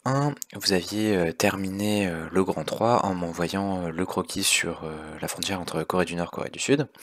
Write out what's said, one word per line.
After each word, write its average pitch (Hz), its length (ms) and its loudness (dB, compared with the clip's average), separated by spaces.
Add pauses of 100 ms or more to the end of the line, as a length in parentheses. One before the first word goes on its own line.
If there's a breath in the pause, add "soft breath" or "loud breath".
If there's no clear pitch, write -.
un, 139 280 2 (200)
vous 101 180 -2
aviez, 98 460 2
euh, 82 160 2
terminé, 98 760 2
euh, 82 240 -4
le 92 140 4
grand 85 180 -2
trois 117 420 2
en 95 100 0
m'envoyant, 87 720 -2
euh, - 20 -2
le 85 160 -2
croquis 95 400 -2
sur, - 400 0
euh, 78 100 -8 (240)
la - 80 -4
frontière 92 320 -4
entre 82 240 -4
Corée 90 220 2
du 82 100 -6
Nord 85 160 -2
et - 40 -12
Corée - 160 -6
du - 80 -12
Sud. 143 280 2 (160 loud breath)